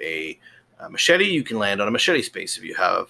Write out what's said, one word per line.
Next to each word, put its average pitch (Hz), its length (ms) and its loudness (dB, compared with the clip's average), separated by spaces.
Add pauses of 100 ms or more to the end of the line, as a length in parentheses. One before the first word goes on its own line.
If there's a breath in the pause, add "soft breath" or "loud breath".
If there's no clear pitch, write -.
a, 80 360 -6 (420 loud breath)
a 80 100 -14
machete, 185 360 4
you 170 180 0
can 113 140 -6
land 101 220 2
on 101 60 0
a 107 60 0
machete 135 300 2
space. - 340 -8
If 95 80 -12
you 87 100 -10
have 92 360 2